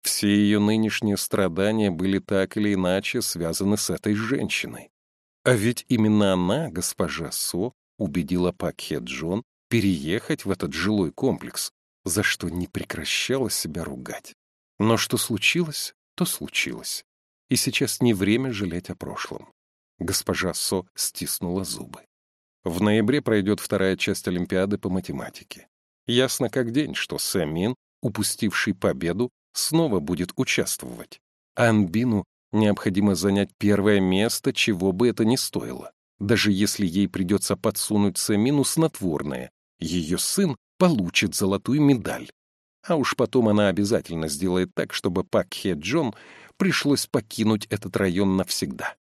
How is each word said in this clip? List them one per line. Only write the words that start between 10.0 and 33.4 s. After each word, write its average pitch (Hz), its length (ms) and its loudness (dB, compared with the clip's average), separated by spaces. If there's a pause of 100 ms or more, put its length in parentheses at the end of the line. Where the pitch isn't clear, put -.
в 98 60 -4
этот 80 240 -4
жилой 92 380 0
комплекс, - 580 -4 (340)
за 95 180 -2
что - 280 -2
не 87 160 -4
прекращала - 840 -4
себя 82 340 -6
ругать. - 520 -12 (440)
Но 110 200 2
что - 180 -2
случилось, - 800 -2 (220)
то 175 100 0
случилось. - 800 -6 (440)
И 135 80 2
сейчас - 460 0
не 120 100 6
время 107 400 2
жалеть 90 380 -6
о 92 40 -8
прошлом. - 540 -12 (500)
Госпожа 90 540 -2
Со - 420 -4
стиснула 90 680 -4
зубы. - 360 -12 (640)
В 87 180 -2
ноябре 110 400 2
пройдёт 104 360 2
вторая 95 380 0
часть - 320 -4
Олимпиады 92 480 0
по 98 140 -4
математике. - 760 -8 (400)
Ясно 123 440 0
как 117 220 -2
день, 147 220 -2
что - 240 -6
Сэ 85 280 -2
Мин, 90 280 0 (280)
упустивший 104 720 -2
победу, 87 560 -2 (240)
снова 151 460 0
будет 87 360 -4
участвовать. - 840 -4 (360)
Ан 107 300 4
Бину 107 380 0 (280)
необходимо 104 600 2
занять 98 420 2